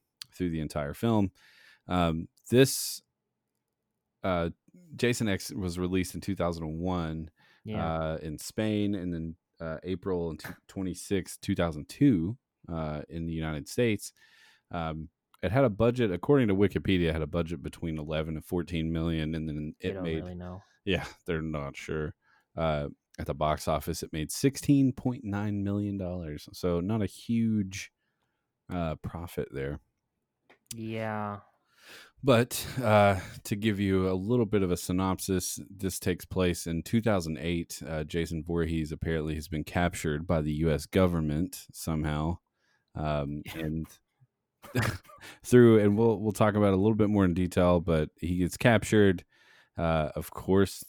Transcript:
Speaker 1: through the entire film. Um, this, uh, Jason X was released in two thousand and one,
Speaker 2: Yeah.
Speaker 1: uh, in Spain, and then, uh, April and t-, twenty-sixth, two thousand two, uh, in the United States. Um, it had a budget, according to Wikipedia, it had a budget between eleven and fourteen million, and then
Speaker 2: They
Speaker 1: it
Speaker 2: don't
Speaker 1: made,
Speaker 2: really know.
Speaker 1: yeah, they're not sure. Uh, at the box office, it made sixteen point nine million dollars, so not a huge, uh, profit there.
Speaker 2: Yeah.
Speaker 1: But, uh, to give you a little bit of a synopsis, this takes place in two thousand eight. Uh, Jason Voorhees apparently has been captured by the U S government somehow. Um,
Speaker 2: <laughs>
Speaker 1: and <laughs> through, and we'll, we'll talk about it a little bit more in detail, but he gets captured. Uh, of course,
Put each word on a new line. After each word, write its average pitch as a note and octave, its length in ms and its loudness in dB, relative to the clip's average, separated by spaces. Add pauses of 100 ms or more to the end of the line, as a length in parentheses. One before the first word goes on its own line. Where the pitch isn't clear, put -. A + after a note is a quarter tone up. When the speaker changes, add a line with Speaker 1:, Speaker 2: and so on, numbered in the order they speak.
(340)
Speaker 1:
through F2+ 160 -4
the D#2+ 100 -2
entire D2 360 -4
film. G#2+ 340 2 (580)
Um, E2+ 420 0 (200)
this, - 540 2 (1200)
uh, F2 260 0 (460)
Jason A#2+ 340 0
X F#2+ 240 -2
was F2+ 240 -4
released F2+ 380 0
in E2+ 60 -8
two G2 140 -4
thousand E2+ 280 -2
and D#2+ 160 -6
one, E2 500 -2 (340)
Speaker 2:
Yeah. G#2+ 220 -4
Speaker 1:
uh, D#2+ 360 -2
in D#2 160 -8
Spain, G#2 580 0
and F2+ 180 -4
then, E2 220 -6 (260)
uh, D#2+ 220 -6
April F2+ 480 -2
and D#2 80 -10
t-, - 100 -12 (180)
twenty-sixth, F#2 720 -6
two G2+ 160 -2
thousand D#2 320 -2
two, A2+ 500 2 (340)
uh, D#2 380 -4
in E2 160 -6
the E2 80 -4
United D#2 360 -4
States. A2+ 420 0 (600)
Um, D#2+ 380 -6 (320)
it F2 100 -2
had C3+ 120 4
a B2+ 60 4
budget, A2+ 420 2
according B2+ 360 4
to G2 80 4
Wikipedia, F#2 540 4
it D#2 40 2
had D#2+ 80 -2
a D2+ 60 -2
budget E2 360 -2
between D#2 360 -6
eleven D#2 360 -4
and D2+ 80 -8
fourteen E2 480 -2
million, D#2+ 440 0
and D#2+ 120 -4
then D2+ 340 -6
Speaker 2:
They F#2+ 80 -2
Speaker 1:
it F#2+ 40 -2
Speaker 2:
don't F#2+ 100 -6
Speaker 1:
made, D#2+ 200 -2
Speaker 2:
really F2+ 120 -10
know. F2+ 260 -12 (220)
Speaker 1:
yeah, G#2 220 0 (200)
they're E2 160 -2
not D2+ 360 -6
sure. D#2 360 -6 (420)
Uh, D2+ 340 0 (300)
at D#2+ 80 -6
the D2 80 -4
box D2+ 320 0
office, D#2+ 360 -2
it - 100 -12
made D#2 180 -4
sixteen C#3 600 2
point B2 300 -6
nine G2+ 400 -2
million G2+ 340 -2
dollars, F2 560 -8
so F2 280 0
not G#2+ 200 -2
a G2+ 60 0
huge, G#2+ 840 -2 (800)
uh, E2+ 240 -2
profit - 560 -8
there. C#2 280 -6 (960)
Speaker 2:
Yeah. A2 600 -6 (880)
Speaker 1:
But, B2+ 420 4 (180)
uh, G2+ 340 8 (260)
to - 120 -4
give G2+ 240 0
you F#2+ 300 4
a F#2 40 0
little G#2 340 2
bit G2+ 160 2
of F2+ 80 2
a F2+ 40 4
synopsis, F#2 840 0 (100)
this F#2+ 300 -6
takes F2+ 260 -2
place F2+ 400 0
in E2 160 -2
two - 180 0
thousand F2+ 380 0
eight. E2+ 500 -4
Uh, D#2 160 -4
Jason D#2+ 400 -4
Voorhees E2 480 0
apparently D#2 440 -2
has D#2 120 -8
been D#2 160 -4
captured E2+ 600 -2
by E2 160 0
the D2+ 120 -2
U D#2 180 2
S C#2+ 160 -2
government E2+ 840 0
somehow. D#2 680 -2 (560)
Um, D2 540 -4
Speaker 2:
<laughs> - 60 -14
Speaker 1:
and D#2+ 320 -4 (880)
<laughs> A#2 100 0 (640)
through, A#2+ 340 10
and G#2 180 6
we'll, A2+ 220 2
we'll G#2+ 140 -2
talk G#2 220 2
about G#2 140 4
it F#2+ 40 4
a F#2+ 80 4
little A2 140 4
bit G#2 140 2
more G2+ 140 6
in F2 120 4
detail, F2+ 440 4
but E2 300 0 (100)
he F2 180 -2
gets F2+ 200 0
captured. G#2 640 4 (540)
Uh, D#2+ 380 0
of - 160 -6
course, - 580 2